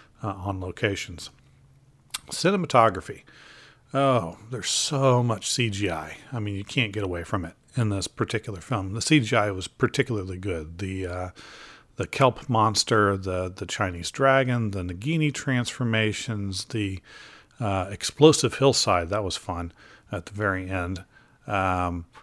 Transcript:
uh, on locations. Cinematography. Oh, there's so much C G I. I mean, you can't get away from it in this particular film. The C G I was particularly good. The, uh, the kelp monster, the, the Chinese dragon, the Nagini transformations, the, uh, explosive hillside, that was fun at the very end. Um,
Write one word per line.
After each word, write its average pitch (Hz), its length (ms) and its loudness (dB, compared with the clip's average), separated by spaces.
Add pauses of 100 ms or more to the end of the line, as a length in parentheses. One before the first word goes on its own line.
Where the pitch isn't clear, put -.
(220)
uh, 110 60 -4
on 95 340 -6
locations. 92 640 -4 (1040)
Cinematography. 131 920 2 (680)
Oh, 127 460 2 (120)
there's 117 200 -6
so 135 520 4
much 113 280 0
C 120 180 2
G 98 220 -2
I. 78 260 -6 (160)
I 120 80 -4
mean, 104 140 -4
you 98 100 -6
can't 113 260 0
get 104 140 -4
away 90 180 -4
from 95 220 -2
it 82 80 -10 (240)
in 110 140 2
this 98 180 -2
particular 107 540 -6
film. 98 320 -4
The 113 80 -6
C 156 180 4
G 113 160 0
I 104 140 4
was 95 180 -6
particularly 101 680 -2
good. 85 400 -6
The, 95 280 -4
uh, 90 220 -6 (680)
the - 100 -4
kelp - 420 2
monster, 107 680 4
the, 92 360 -4
the 90 120 -8
Chinese 87 440 -4
dragon, 127 600 2
the 95 100 -2
Nagini 135 540 -2
transformations, 110 1300 -2
the, 98 360 -4 (600)
uh, 98 300 0
explosive 143 640 4
hillside, 95 560 4
that 104 120 0
was 90 140 -4
fun 87 360 -6 (380)
at 101 140 -6
the - 80 -16
very 95 380 -2
end. 92 340 -4 (420)
Um, 90 600 0 (160)